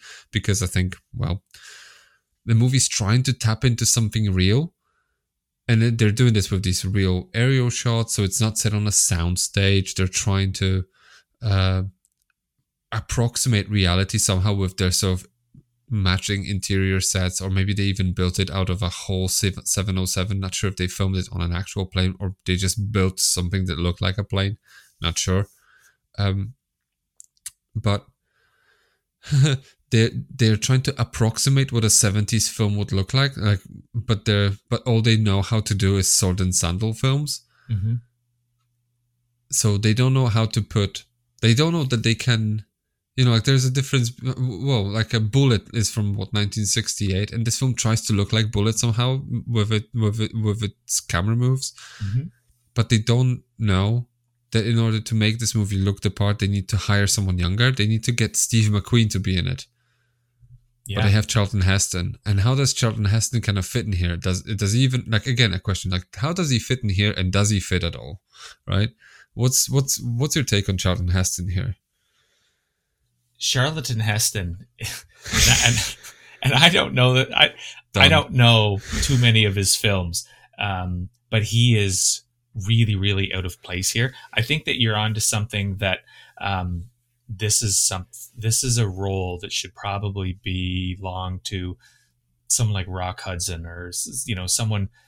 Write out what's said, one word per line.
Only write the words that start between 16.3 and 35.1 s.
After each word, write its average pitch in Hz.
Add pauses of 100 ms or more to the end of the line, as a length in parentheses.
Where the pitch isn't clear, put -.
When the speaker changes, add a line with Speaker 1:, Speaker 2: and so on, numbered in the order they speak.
Speaker 1:
interior 95
sets, 90
or 95
maybe 95
they 101
even 95
built 90
it 92
out 92
of 90
a 92
whole 92
sev-, -
seven 92
oh 92
seven. 95
Not 95
sure 101
if 92
they 90
filmed 95
it 90
on 92
an 85
actual 95
plane 92
or 92 (100)
they 92
just 95
built 95
something 92
that 85
looked 87
like 95
a 104
plane. 101 (440)
Not 85
sure. 95 (680)
Um, 101 (1200)
but 104 (1160)
<laughs> - (600)
they're, 113 (180)
they're 110
trying 127
to -
approximate 131
what 117
a 107
seventies 104
film 101
would 101
look 98
like, 135
like, 101 (340)
but 107
they're, 101 (180)
but 117
all 113
they 113